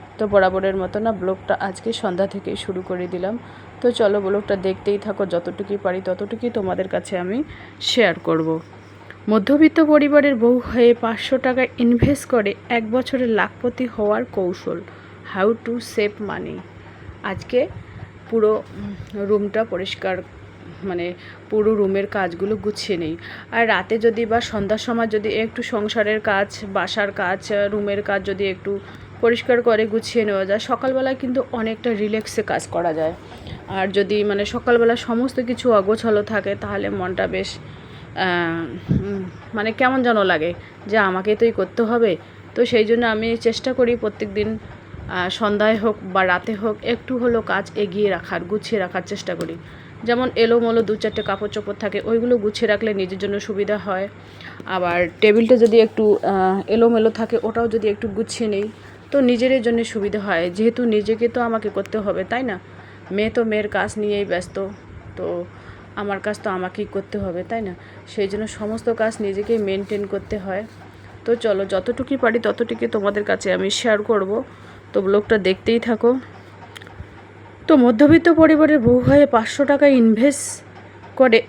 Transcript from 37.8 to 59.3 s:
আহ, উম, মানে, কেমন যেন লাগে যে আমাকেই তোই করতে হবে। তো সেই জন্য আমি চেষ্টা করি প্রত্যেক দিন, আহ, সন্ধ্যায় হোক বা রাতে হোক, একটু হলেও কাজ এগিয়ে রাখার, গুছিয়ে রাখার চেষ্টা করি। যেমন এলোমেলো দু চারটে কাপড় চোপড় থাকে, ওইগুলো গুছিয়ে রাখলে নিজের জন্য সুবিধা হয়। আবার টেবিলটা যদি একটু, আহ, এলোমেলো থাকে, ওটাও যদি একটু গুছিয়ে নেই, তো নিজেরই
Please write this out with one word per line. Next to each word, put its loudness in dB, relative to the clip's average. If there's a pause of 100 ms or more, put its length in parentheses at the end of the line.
আহ, -2
উম, -2 (300)
মানে, -2
কেমন 2
যেন 4
লাগে 2 (340)
যে 0
আমাকেই 2
তোই 2
করতে -2
হবে। 2 (380)
তো 2
সেই 2
জন্য 2
আমি 0
চেষ্টা -2
করি 2
প্রত্যেক -4
দিন, -2 (520)
আহ, -2
সন্ধ্যায় 2
হোক 0
বা 0
রাতে 0
হোক, -4
একটু -4
হলেও 2
কাজ -4
এগিয়ে 0
রাখার, -4
গুছিয়ে -4
রাখার -4
চেষ্টা -8
করি। -8 (480)
যেমন 0
এলোমেলো 4
দু -2
চারটে -4
কাপড় -4
চোপড় -8
থাকে, -4
ওইগুলো 2
গুছিয়ে 0
রাখলে 0
নিজের -4
জন্য -4
সুবিধা -4
হয়। -4 (580)
আবার 0 (140)
টেবিলটা 6
যদি 8
একটু, 4
আহ, 2
এলোমেলো 4
থাকে, -2
ওটাও 0
যদি 0
একটু -2
গুছিয়ে -4
নেই, 0 (440)
তো 4
নিজেরই 4